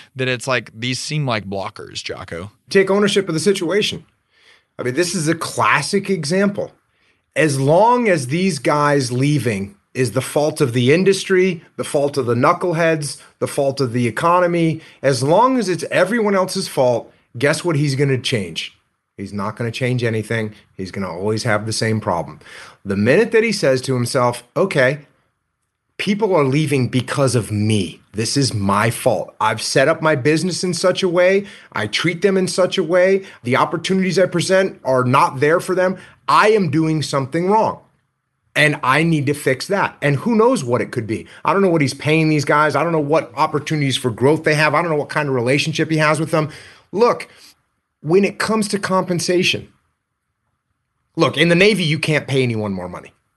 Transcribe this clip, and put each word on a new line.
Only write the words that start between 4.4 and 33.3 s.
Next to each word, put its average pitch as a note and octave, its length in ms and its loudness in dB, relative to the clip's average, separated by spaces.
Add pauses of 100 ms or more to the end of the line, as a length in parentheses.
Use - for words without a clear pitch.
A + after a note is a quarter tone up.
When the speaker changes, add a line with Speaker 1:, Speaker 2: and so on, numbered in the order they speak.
Speaker 2:
I A2 60 -6
mean, B2 100 -2
this F3 200 -2
is D#3 120 -2
a E3 80 0
classic D3 720 -2
example. F#3 640 -2 (640)
As C3+ 260 0
long A3 480 4
as D3 200 0
these E3 320 -2
guys D3 500 2
leaving B2 640 -2 (200)
is A#2+ 180 -2
the B2 80 -2
fault D3+ 400 -2
of C3 120 0
the B2+ 200 2
industry, F#3 720 2 (120)
the A#2+ 60 -6
fault C#3+ 340 -2
of B2+ 100 -2
the A#2 100 0
knuckleheads, D#3+ 840 0 (200)
the A#2+ 80 -2
fault C#3 320 -2
of A#2+ 120 -2
the A#2+ 140 0
economy, E3+ 760 2 (220)
as C3 220 0
long A#3+ 340 4
as F#3+ 100 -2
it's F3 220 -4
everyone G3 460 2
else's F#3 320 -2
fault, B2 440 0 (240)
guess C#3+ 280 0
what E3+ 100 0
he's C#3 220 0
gonna C#3 220 2
change? F#2+ 600 -6 (380)
He's G2 160 -12
not G#2 240 -6
gonna A#2 160 -6
change B2 320 -2
anything. A2 500 -4 (220)
He's F#2 160 -10
gonna F#2+ 180 -6
always G#2 320 -4
have G#2+ 240 -2
the A2+ 60 -6
same A2 280 -2
problem. E2 380 -4 (460)
The G2 120 -4
minute D#3+ 360 2
that A3 100 4
he A3+ 80 0
says C3+ 320 0
to C3 120 -4
himself, B2 500 -2 (120)
"Okay, D3 440 2 (960)
people G3+ 400 -2
are D3 80 4
leaving C3+ 440 0
because C3 460 -2
of A2 160 -2
me. G#2 500 -2 (120)
This A2 240 -4
is C3+ 180 -2
my G2+ 360 0
fault. - 500 -2
I've A2 200 0
set C#3 280 2
up E3 120 0
my D#3 140 2
business D#3 480 0
in F3+ 100 -2
such F3+ 300 0
a F#3+ 60 2
way. F#3 380 2 (260)
I G#2+ 160 -4
treat E3+ 340 -2
them G3 140 2
in F#3+ 100 0
such E3+ 320 0
a F3+ 60 0
way. F#3 400 2 (180)